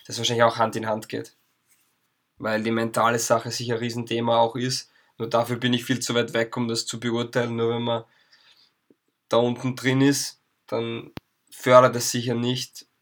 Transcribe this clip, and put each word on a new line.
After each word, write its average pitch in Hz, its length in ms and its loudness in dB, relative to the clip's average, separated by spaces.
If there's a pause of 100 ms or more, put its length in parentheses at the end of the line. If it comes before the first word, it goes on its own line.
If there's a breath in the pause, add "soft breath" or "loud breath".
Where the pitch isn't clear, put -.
das 110 120 -10
wahrscheinlich 117 240 0
auch 117 140 4
Hand 110 180 0
in 110 140 -6
Hand 110 200 -6
geht. 117 280 -10 (1000)
Weil 110 260 -2
die 113 80 0
mentale 113 480 2
Sache 117 320 0
sicher 120 220 -4
ein 113 60 -2
Riesenthema 117 580 -2
auch 117 180 2
ist 127 340 -4 (280 soft breath)
nur 113 120 -6
dafür 117 260 0
bin 120 160 0
ich 120 120 0
viel 123 160 -2
zu - 140 -4
weit 117 200 0
weg, 113 220 -2
um 120 120 -2
das 113 180 -4
zu 113 140 -10
beurteilen. 120 560 -2
Nur 117 180 0
wenn 117 80 -4
man 117 220 -4 (1200 soft breath)
da 117 100 2
unten 123 380 -2
drin 131 240 0
ist, 139 400 0 (260)
dann 117 460 -6 (380)
fördert 123 460 6
es 120 140 -4
sicher 120 240 -2
nicht 123 520 -4 (160)